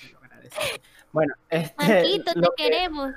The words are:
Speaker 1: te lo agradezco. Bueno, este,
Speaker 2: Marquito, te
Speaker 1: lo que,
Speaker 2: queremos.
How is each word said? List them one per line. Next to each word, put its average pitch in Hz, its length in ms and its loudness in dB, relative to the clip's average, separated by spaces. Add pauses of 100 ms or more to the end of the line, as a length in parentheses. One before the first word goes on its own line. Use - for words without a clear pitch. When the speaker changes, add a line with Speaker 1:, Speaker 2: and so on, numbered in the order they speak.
Speaker 1:
te - 120 -20
lo - 60 -20
agradezco. 117 420 -14 (520)
Bueno, 156 220 0 (160)
este, 160 260 -2
Speaker 2:
Marquito, 320 560 2
te 339 80 -4
Speaker 1:
lo 508 160 4
que, 311 80 -4
Speaker 2:
queremos. 311 520 -2